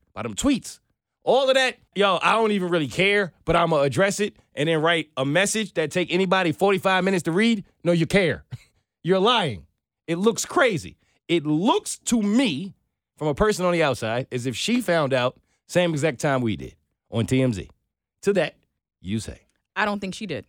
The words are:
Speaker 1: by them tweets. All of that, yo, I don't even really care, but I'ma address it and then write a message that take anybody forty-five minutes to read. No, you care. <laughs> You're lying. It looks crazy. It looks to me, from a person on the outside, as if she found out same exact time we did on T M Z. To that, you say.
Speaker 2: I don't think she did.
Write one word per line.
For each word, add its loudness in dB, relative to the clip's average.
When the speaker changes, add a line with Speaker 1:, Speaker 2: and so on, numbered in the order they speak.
Speaker 1:
by -10
them -8
tweets. -2
All 4
of 4
that, 2
yo, 2
I 4
don't 2
even 0
really 0
care, 0
but 0
I'ma 2
address 2
it -4
and -2
then 0
write 0
a -2
message 0
that -2
take -2
anybody 0
forty-five 0
minutes 0
to -2
read. 2
No, 0
you 2
care. 0
<laughs> -20
You're 2
lying. 0
It -2
looks 0
crazy. 0
It 0
looks 0
to 0
me, 0
from -4
a 0
person 0
on 2
the 2
outside, -2
as -4
if -4
she -2
found 0
out 0
same 0
exact -2
time 0
we -2
did -14
on -2
T 2
M 2
Z. -8
To 2
that, 0
you -6
say. -14
Speaker 2:
I -2
don't -4
think -10
she -12
did. -10